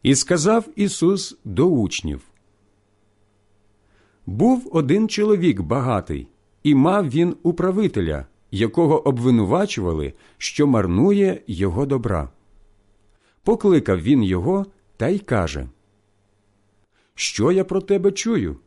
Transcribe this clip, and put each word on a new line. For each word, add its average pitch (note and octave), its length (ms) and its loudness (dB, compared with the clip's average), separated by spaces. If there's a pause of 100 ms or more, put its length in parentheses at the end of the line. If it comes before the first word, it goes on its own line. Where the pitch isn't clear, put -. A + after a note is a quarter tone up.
І C3+ 120 4
сказав F3+ 600 0
Ісус G3 680 0
до A2+ 220 0
учнів: F#2+ 560 -2 (2000)
Був A#3+ 460 0
один E3+ 360 2
чоловік F#3 520 0
багатий, F#2+ 680 -4 (340)
і D3 120 4
мав E3+ 340 2
він E3 340 0
управителя, E3+ 840 -2 (240)
якого C#3+ 580 0
обвинувачували, A#2 1040 0 (260)
що - 280 0
марнує C#3 800 2
його G2 400 -2
добра. G2+ 440 -4 (1120)
Покликав F3 580 2
він A#2+ 220 2
його G#2 440 0 (300)
та A2+ 120 -4
й G3 100 -2
каже: D#2 500 -4 (1500)
«Що - 380 -2
я F#3+ 120 2
про F#3+ 160 -4
тебе F#3+ 320 0
чую? E3 440 -4 (100)